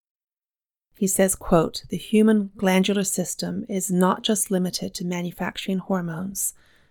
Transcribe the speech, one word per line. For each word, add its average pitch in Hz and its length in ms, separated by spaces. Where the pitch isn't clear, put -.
He 190 120
says, 190 260
quote, - 540
"The 185 80
human 214 600
glandular 190 480
system 175 640
is 190 220
not 185 320
just - 260
limited 180 460
to 180 100
manufacturing 175 760
hormones, 180 760